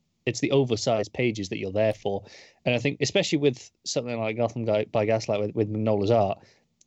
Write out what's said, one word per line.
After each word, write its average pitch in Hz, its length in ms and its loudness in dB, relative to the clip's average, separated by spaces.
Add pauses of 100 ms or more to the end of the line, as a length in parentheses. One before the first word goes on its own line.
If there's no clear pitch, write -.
(260)
it's 120 140 -2
the 143 100 0
oversized 120 640 2
pages 110 380 -2
that 110 80 -6
you're 98 120 -6
there 107 240 2
for. 98 300 -4 (400)
And 123 100 2
I 117 40 2
think, 139 240 -2
especially 160 360 0
with 143 320 -2 (140)
something 120 340 -4
like 110 200 -2
Gotham 117 260 -2
Guy 107 260 2
by 110 140 2
Gaslight 110 340 0
with, 104 160 -4
with 107 180 0
Mignola's 107 380 2
art, 101 280 4 (480)